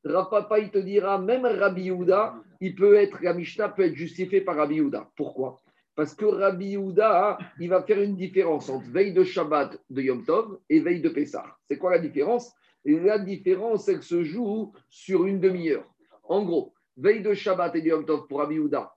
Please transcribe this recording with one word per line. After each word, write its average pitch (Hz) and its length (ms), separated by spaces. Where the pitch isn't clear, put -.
Rav 180 260
Papa, 214 280
il 208 120
te 208 80
dira, 196 400
même 240 260
Rabbi 196 400
Yehuda, 185 520
il 185 140
peut 202 220
être, 196 260
la 175 120
Mishnah 180 340
peut 196 160
être 160 100
justifiée 180 460
par 165 160
Rabbi 151 200
Yehuda. 135 400
Pourquoi ? 131 440
Parce 151 200
que 208 100
Rabbi 196 460
Yehuda, 196 680
il 170 80
va 185 140
faire 202 180
une 202 160
différence 170 520
entre 135 220
veille 190 220
de 180 120
Shabbat 151 560
de 131 120
Yom 123 220
Tov 202 340
et 156 120
veille 175 200
de 156 80
Pessah. 143 360
C'est 143 100
quoi 180 140
la 170 60
différence ? 175 540
Et 151 140
la 208 200
différence, 196 720
elle 185 140
se 170 200
joue 208 500
sur 185 380
une 196 140
demi-heure. 170 440
En 196 200
gros, - 280
veille 202 260
de 208 120
Shabbat 180 420
et 160 40
de 156 80
Yom 156 160
Tov 151 240
pour 139 100
Rabbi 151 160
Yehuda 143 420